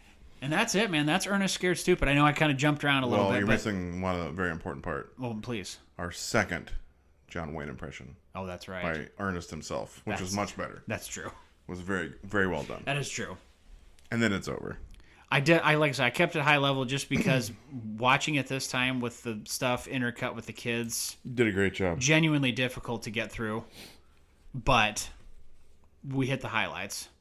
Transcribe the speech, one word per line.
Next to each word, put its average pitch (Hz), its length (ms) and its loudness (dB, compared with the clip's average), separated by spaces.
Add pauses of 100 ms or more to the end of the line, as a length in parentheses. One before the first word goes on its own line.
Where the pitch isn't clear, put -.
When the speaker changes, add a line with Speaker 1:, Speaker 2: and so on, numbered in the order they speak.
(400)
Speaker 1:
And 135 120 -2
that's 202 220 2
it, 208 160 2
man. 151 160 2
That's 175 200 2
Ernest 196 280 2
Scared 180 240 2
Stupid. 175 300 4
I 139 60 4
know 147 100 8
I 147 80 8
kinda 147 220 4
jumped 147 300 2
around 139 180 4
a 127 60 0
little 104 160 4
Speaker 2:
Well, 98 80 4
Speaker 1:
bit, 101 60 2
Speaker 2:
you're 101 80 2
Speaker 1:
but 110 80 4
Speaker 2:
missing 90 460 0
one, 92 200 2
a 78 100 -4
very 90 220 0
important 82 320 -8
part. 73 340 -6
Speaker 1:
Well, 120 240 -6
please. 110 360 -8 (200)
Speaker 2:
Our 87 140 -6
second - 580 -2 (560)
John 80 280 -6
Wayne 76 140 -6
impression. 67 460 -12 (220)
Speaker 1:
Oh, 95 100 -6
that's 90 220 -10
right. 92 140 -6 (360)
Speaker 2:
By 101 60 -4
Ernest 90 260 -2
himself, 71 540 -8
which 107 140 -4
Speaker 1:
That's 95 40 -4
Speaker 2:
was 92 120 -4
much 101 220 -2
better. - 300 -8
Speaker 1:
That's - 220 -6
true. - 240 -10 (340)
Speaker 2:
Was 90 140 -8
very, 87 320 -2 (100)
very 101 240 2
well 80 160 0
done. - 240 -8
Speaker 1:
That 139 100 -2
is 135 120 -4
true. 92 280 -8 (760)
Speaker 2:
And 117 100 2
then 107 100 4
it's 90 160 -2
over. 50 300 -8 (520)
Speaker 1:
I 139 100 4
did, 160 220 6
I, 151 120 4
like 151 160 4
I - 20 -2
said, 127 140 2
I 120 40 4
kept 170 260 2
it 151 60 0
high 147 140 6
level 139 300 2
just 135 240 -4
because 131 420 2 (200)
<clears throat> 110 260 -8
watching 139 380 4
it 131 100 0
this 131 200 -4
time 127 340 0
with 117 220 -6
the 110 220 -4
stuff 123 420 -2
intercut 120 480 -2
with 113 120 -10
the - 80 -12
kids, 117 720 -4
Speaker 2:
You - 80 -8
did 117 160 4
a 104 40 2
great 95 220 4
job. 92 260 0
Speaker 1:
genuinely 151 520 4
difficult 120 500 -4
to 123 80 -8
get 110 200 -4
through, 113 340 -4 (880)
but 113 540 2 (1000)
we 135 180 0
hit 135 140 -2
the 117 80 -8
highlights. 98 600 -4 (120)